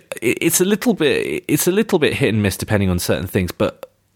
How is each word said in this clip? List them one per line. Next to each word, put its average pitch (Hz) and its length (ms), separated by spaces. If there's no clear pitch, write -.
it's 160 400
a - 20
little 208 300
bit, 78 520
it's - 200
a 180 60
little 208 260
bit 143 160
hit 127 180
and 110 100
miss 98 140
depending 101 320
on 90 100
certain 87 280
things, 90 260
but - 400